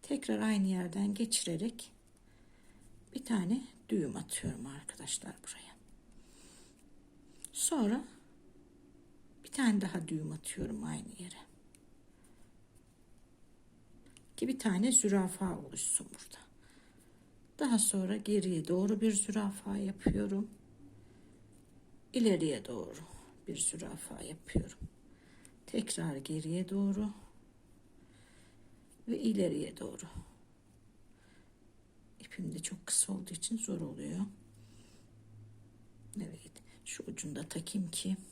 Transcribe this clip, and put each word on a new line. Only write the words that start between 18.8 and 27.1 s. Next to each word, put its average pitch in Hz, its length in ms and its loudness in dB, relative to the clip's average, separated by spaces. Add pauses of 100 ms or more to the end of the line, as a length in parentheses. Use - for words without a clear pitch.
bir 220 120 6
zürafa 202 640 0
yapıyorum. 202 720 2 (1600)
İleriye 160 520 4
doğru 104 360 -6 (480)
bir - 80 -6
zürafa - 680 -4
yapıyorum. - 560 -2 (880)
Tekrar 165 500 -2
geriye 160 520 -2
doğru 196 420 2 (2000)